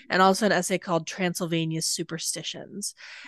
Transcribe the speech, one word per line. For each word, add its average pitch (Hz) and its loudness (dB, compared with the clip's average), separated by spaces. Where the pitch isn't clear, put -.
and 185 4
also 190 6
an 185 4
essay 180 2
called 165 0
Transylvania's 165 -2
Superstitions. - -6